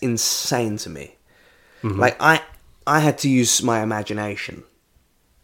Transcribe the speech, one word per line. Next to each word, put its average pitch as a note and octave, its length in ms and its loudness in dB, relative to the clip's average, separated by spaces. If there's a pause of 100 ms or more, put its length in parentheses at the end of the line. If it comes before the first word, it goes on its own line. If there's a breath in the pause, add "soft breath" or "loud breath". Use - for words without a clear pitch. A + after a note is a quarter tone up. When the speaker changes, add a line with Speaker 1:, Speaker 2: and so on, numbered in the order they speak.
Speaker 1:
insane A#2 800 -2
to - 120 -10
me. C#2+ 260 -16 (640 soft breath)
Speaker 2:
Mm-hmm. G2+ 160 -2
Speaker 1:
Like, A#2+ 220 2
I, D#3+ 220 6 (440)
I D3 140 2
had D3+ 180 2
to D3 100 0
use B2+ 340 2
my A#2 200 0
imagination G#2+ 800 -6 (800)